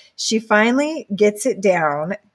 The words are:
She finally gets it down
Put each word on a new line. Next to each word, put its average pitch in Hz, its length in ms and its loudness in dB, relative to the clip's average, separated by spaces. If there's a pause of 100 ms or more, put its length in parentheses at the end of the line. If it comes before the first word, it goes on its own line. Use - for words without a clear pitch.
(200)
She 220 200 0
finally 247 760 0
gets 208 320 0
it 196 160 -2
down 165 540 0 (180)